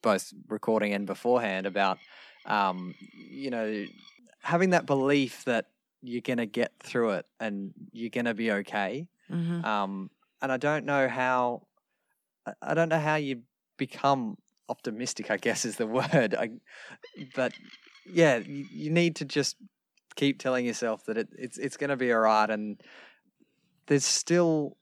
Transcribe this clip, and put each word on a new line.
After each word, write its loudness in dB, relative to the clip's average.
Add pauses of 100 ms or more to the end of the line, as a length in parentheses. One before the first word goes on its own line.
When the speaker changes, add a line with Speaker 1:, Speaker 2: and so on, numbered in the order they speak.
Speaker 1:
both 0 (160)
recording 0
and -2
beforehand, 0
about, 0 (460)
um, -2 (180)
you -10
know, -4 (560)
having 2
that 4
belief 2
that 0 (340)
you're -6
gonna -2
get -4
through 0
it -2 (140)
and -6 (200)
you're -8
gonna -2
be 0
okay. -2 (240)
Speaker 2:
Mm-hmm. -2
Speaker 1:
Um, -2 (320)
and -2
I 0
don't 0
know 2
how, 0 (800)
I, -10
I -2
don't 2
know 2
how 2
you -2 (340)
become 0 (320)
optimistic, -6
I 2
guess -2
is -4
the -2
<laughs> 0
word. 4
I, -2 (840)
but -2 (520)
yeah, 4
you, -8
you -8
need 4
to -6
just -2 (640)
keep 2
telling 0
yourself -2
that -4
it, -4
it's, -12
it's -6
gonna -2
be 0
all 4
right. 6
And -4 (1040)
there's 2
still 2